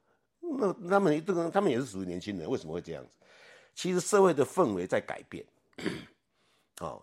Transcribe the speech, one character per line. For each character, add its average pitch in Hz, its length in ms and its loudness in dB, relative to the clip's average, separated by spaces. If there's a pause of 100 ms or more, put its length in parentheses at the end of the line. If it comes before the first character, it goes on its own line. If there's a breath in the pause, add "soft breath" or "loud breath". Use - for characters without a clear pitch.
(400)
那， 269 320 -2 (160)
他 196 100 4
们 160 260 2
这 196 80 -2
个， 170 180 0
他 190 100 2
们 202 100 4
也 117 80 2
是 139 60 0
属 98 180 -8
于 92 40 -6
年 90 140 -4
轻 98 180 -6
人， 78 100 -6
为 123 80 -2
什 82 100 -8
么 78 60 -10
会 85 80 -4
这 82 120 -10
样 67 140 -10
子？ - 120 -20 (560 loud breath)
其 180 180 -4
实 180 80 2
社 196 220 4
会 175 120 6
的 131 100 4
氛 123 300 2
围 90 120 -2
在 107 140 0
改 - 220 -8
变。 - 220 -14 (340)
<clears throat> - 320 -8 (680)
哦， 65 220 -10